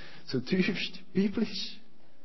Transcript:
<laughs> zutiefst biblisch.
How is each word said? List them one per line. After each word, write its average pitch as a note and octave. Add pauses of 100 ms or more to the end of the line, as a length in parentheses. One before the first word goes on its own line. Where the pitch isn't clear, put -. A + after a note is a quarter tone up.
<laughs> -
zutiefst - (120)
biblisch. - (460)